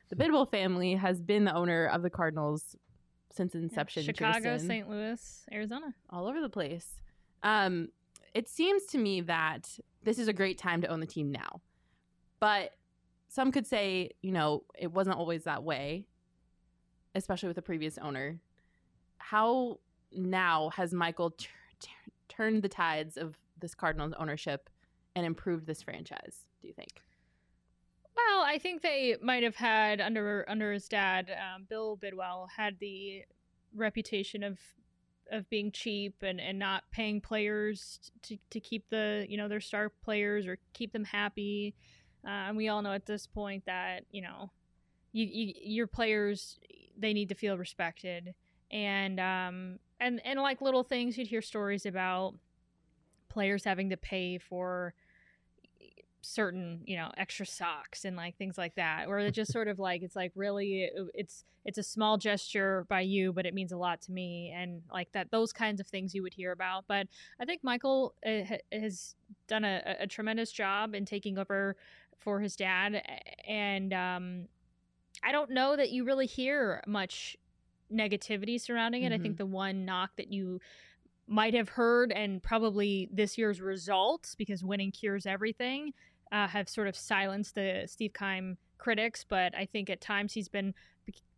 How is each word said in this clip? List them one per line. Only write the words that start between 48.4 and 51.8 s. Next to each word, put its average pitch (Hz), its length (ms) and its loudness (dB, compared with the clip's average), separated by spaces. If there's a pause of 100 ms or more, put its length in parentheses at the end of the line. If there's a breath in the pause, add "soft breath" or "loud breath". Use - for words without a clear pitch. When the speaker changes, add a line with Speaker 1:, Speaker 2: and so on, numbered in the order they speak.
Speaker 2:
And, 196 480 0
um, 185 600 -2 (220)
and, 247 240 0
and, 269 160 0
like, 269 200 2
little 262 220 4
things, 247 340 0
you'd 247 120 -2
hear 226 120 -2
stories 202 460 -2